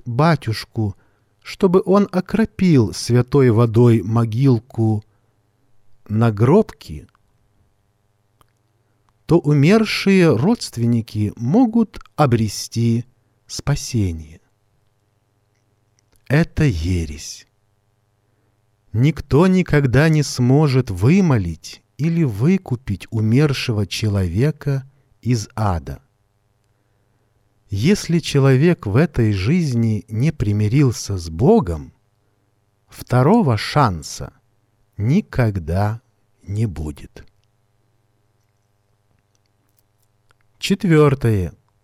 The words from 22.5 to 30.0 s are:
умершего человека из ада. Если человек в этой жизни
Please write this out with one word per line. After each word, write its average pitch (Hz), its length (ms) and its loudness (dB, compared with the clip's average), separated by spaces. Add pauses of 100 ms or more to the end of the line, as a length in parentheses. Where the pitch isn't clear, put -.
умершего 113 760 0
человека 107 1040 -4 (320)
из 113 340 -4
ада. 82 460 -6 (1700)
Если 165 500 0
человек 139 680 2
в 98 100 -2
этой 120 380 0
жизни 113 760 -2